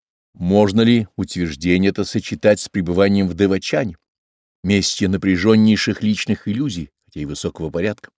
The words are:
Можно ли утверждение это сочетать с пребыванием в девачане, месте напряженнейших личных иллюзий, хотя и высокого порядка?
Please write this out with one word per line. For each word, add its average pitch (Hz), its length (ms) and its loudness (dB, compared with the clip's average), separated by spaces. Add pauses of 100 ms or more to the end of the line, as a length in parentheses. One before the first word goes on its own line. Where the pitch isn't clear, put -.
(320)
Можно 98 480 2
ли 113 360 4
утверждение 87 720 0
это 98 140 -2
сочетать - 560 0
с - 80 -8
пребыванием 98 600 0
в 85 60 -6
девачане, 98 600 -2 (680)
месте 98 440 0
напряженнейших 101 960 2
личных 107 460 -4
иллюзий, 104 420 -6 (140)
хотя - 160 -14
и 73 40 -8
высокого 76 460 -8
порядка? 98 480 -6